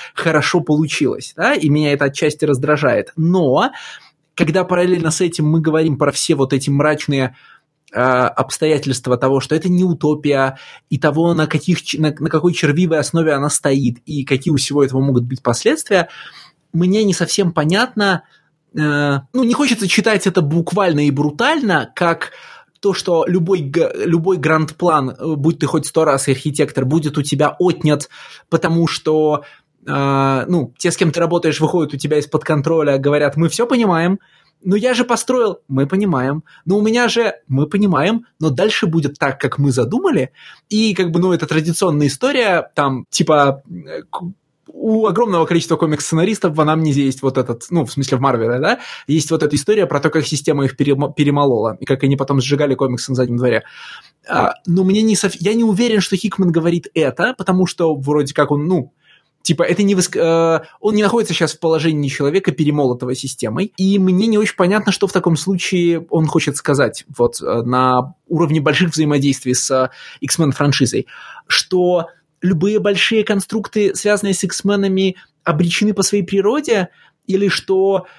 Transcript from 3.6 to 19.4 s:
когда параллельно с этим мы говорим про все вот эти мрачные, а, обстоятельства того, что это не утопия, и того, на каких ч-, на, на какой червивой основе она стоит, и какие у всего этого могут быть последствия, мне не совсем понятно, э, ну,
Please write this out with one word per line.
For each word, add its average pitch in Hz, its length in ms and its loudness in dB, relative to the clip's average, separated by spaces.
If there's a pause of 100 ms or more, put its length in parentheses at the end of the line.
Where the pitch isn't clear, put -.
когда 175 300 0
параллельно 180 460 0
с - 100 -2
этим 165 280 0
мы 160 120 2
говорим 160 360 0
про 143 140 0
все - 240 -2
вот 135 180 0
эти 139 160 -2
мрачные, 143 680 0 (600)
а, 123 340 2
обстоятельства 135 880 -2
того, 135 220 0
что 143 160 -2
это 160 140 -2
не 180 160 2
утопия, 147 720 0 (320)
и 139 100 -2
того, 160 340 2
на 156 140 0
каких 165 360 -2
ч-, - 180 -6
на, 151 180 0
на 151 100 -4
какой 165 240 2
червивой 160 460 0
основе 160 340 0
она 143 160 0
стоит, 139 560 0
и 147 200 -6
какие 139 280 0
у 143 40 4
всего 143 260 0
этого 135 180 0
могут 131 240 2
быть 127 180 -8
последствия, 196 640 0 (640)
мне 180 320 2
не 190 80 2
совсем 170 400 -2
понятно, 190 680 0 (540)
э, 147 420 0 (140)
ну, 262 120 2